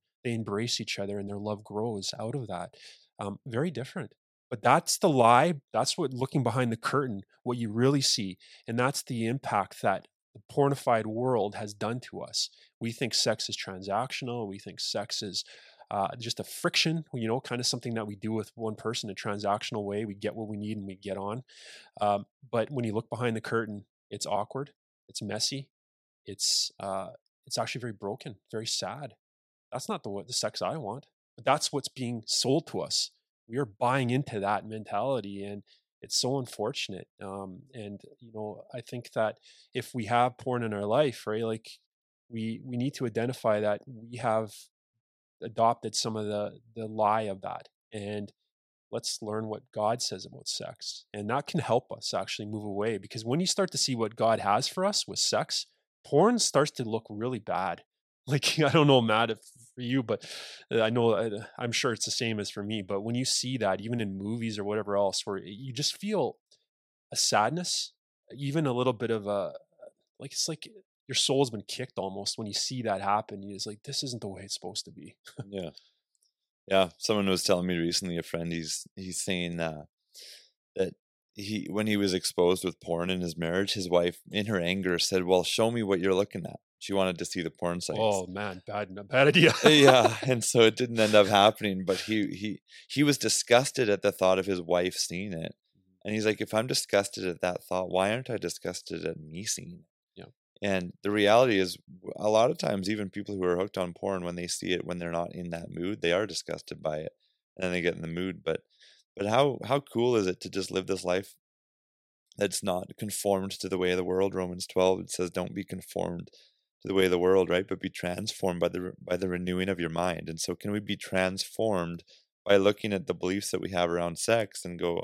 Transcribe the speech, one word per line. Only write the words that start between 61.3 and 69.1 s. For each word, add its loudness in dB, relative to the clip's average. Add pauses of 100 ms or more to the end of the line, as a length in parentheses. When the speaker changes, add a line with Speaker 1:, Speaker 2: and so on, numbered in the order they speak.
Speaker 1:
I'm -4
sure 0
it's -4
the -6
same -2
as -6
for -10
me. -4
But -4
when -4
you 0
see -2
that, 0
even -4
in -4
movies -4
or -6
whatever -2
else, 2
where -4
you -12
just -4
feel -2 (720)
a -10
sadness, 0 (440)
even 0
a 2
little 2
bit -4
of -2